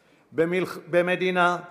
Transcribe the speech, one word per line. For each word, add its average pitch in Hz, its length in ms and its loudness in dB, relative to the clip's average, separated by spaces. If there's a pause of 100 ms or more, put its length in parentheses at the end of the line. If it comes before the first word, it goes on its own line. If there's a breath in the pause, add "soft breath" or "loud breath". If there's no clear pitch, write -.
(320 soft breath)
במלח-, 170 480 -2 (100)
במדינה 175 680 2 (140)